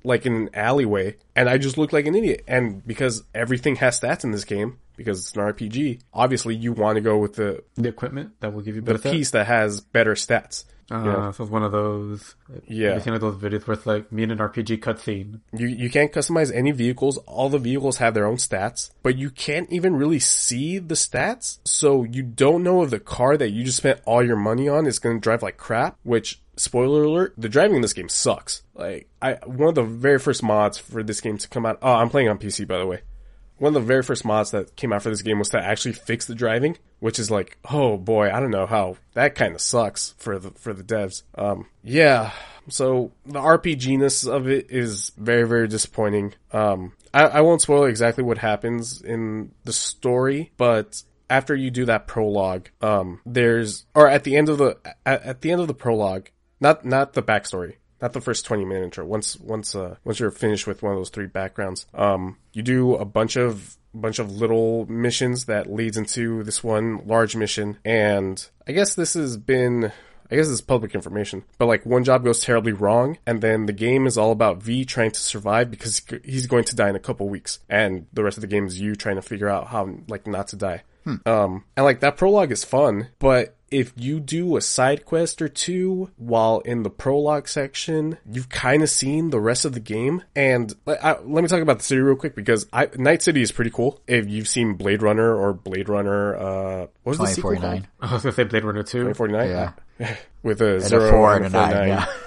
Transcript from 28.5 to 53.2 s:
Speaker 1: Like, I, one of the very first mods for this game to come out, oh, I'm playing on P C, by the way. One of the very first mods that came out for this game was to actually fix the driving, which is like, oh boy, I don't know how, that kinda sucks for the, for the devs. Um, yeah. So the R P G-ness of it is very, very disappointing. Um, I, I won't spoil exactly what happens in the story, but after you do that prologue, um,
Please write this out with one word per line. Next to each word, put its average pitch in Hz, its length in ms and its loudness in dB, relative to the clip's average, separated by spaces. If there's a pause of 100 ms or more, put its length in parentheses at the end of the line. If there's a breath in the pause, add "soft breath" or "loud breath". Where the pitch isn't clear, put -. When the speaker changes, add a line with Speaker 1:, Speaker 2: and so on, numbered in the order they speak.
Speaker 1:
Like, 90 320 -10 (140)
I, 131 120 0 (120)
one 131 240 2
of 165 60 2
the 127 80 4
very 123 360 2
first 131 240 -2
mods 107 340 2
for 113 260 -8
this 107 180 -6
game 107 160 -4
to - 100 -10
come 117 180 -4
out, 110 160 -4
oh, 127 120 4
I'm 117 160 4
playing 131 180 2
on 104 100 0
P 104 120 -8
C, 101 160 -6
by 92 140 -2
the 92 80 -2
way. 90 140 -6 (580)
One 151 160 2
of 135 60 2
the 110 60 -2
very 131 160 4
first 127 200 -4
mods 107 280 0
that 98 260 -6
came 117 160 -2
out 101 100 -2
for 113 60 -4
this 104 120 -4
game 107 160 0
was 104 120 0
to 113 100 0
actually 107 320 -2
fix - 340 -6
the 120 80 -10
driving, 120 440 0 (240)
which 113 180 -2
is 107 100 -4
like, 101 280 -4 (120)
oh 127 280 2
boy, 104 340 2
I 110 80 -2
don't 131 120 -2
know 95 140 0
how, 95 300 -2 (200)
that 139 200 2
kinda 87 240 -2
sucks - 580 -2
for 98 220 -6
the, 92 120 -16
for - 220 -12
the 95 80 -16
devs. 104 420 -4 (120)
Um, 98 300 -4 (180)
yeah. 127 480 4 (380 loud breath)
So 131 420 0 (140)
the 143 140 -10
R 160 200 6
P 165 160 -2
G-ness 135 500 2
of 131 220 -2
it 135 240 0
is 113 460 -4
very, 117 280 2
very 117 220 2
disappointing. 104 680 -2 (180)
Um, 98 400 0 (200)
I, 143 120 8
I 151 160 4
won't 165 200 6
spoil 143 220 4
exactly 117 400 0
what 117 140 -2
happens 117 640 -4
in 110 500 -6 (140)
the 113 80 -8
story, 131 800 -2
but 113 480 0 (260)
after 135 240 2
you 135 160 -2
do 123 140 -2
that 113 240 0
prologue, 101 600 -2 (120)
um, 98 440 0